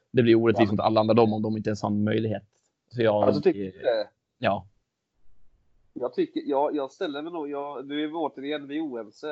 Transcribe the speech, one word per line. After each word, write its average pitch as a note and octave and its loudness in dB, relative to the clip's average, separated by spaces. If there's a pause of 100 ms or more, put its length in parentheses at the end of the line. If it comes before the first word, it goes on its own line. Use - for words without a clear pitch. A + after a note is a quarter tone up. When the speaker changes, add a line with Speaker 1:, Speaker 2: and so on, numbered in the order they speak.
(100)
Speaker 1:
det B2 4
blir A#2 8
orättvist A2+ 6
Speaker 2:
Ja. G#2 -4
Speaker 1:
mot G2+ 0
alla A2 2
andra A2 4
dem A2+ 6
om G#2+ -4
de A2 -4
inte G#2+ -6
ens G#2 -4
har G#2+ -2
en G#2 0
möjlighet. A2 -2 (500)
Så A#2+ -2
jag, G#2 2
Speaker 2:
Alltså, G2+ 2
tycker E3+ 2
du F#2+ -6
det? A2+ -4 (300)
Speaker 1:
ja. G2 -2 (1300)
Speaker 2:
Jag B2 -6
tycker, D#3 -2
jag, C#3+ 0
jag C3+ -6
ställer D3+ -6
mig E3+ -10
nog, D3 -8
jag, C#3+ -8
nu D3 -6
är D#3 -4
vi D3+ -8
återigen, C#3+ -6
vi C#3+ -8
är D#3+ -4
oense A#2 -10